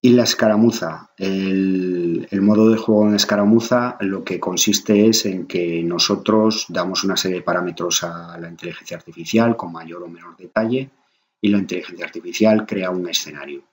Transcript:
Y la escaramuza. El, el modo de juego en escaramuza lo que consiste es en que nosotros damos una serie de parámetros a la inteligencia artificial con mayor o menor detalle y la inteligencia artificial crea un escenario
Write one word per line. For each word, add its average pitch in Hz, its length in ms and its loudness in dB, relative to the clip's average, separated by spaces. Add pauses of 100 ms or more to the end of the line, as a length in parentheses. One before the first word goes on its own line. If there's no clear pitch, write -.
Y 123 80 6
la 120 140 6
escaramuza. 107 920 0
El, 95 1120 -2
el 98 120 0
modo 107 260 6
de 110 80 6
juego 107 320 4
en 104 60 4
escaramuza 113 840 2
lo 98 220 -4
que 90 160 -8
consiste 101 680 2
es 110 180 2
en 95 220 -4
que 85 360 -2
nosotros 104 880 0
damos 92 360 -4
una 95 120 0
serie 90 220 -2
de 87 40 -8
parámetros 87 600 -4
a 85 340 -12
la 85 140 -14
inteligencia 85 480 -14
artificial 110 580 0
con 87 160 -10
mayor 82 300 -14
o 85 60 -14
menor 85 280 -20
detalle 113 540 -4 (500)
y 104 80 0
la 101 80 4
inteligencia 90 480 -6
artificial 107 600 0
crea 92 240 -4
un 90 180 -4
escenario 73 540 -8 (100)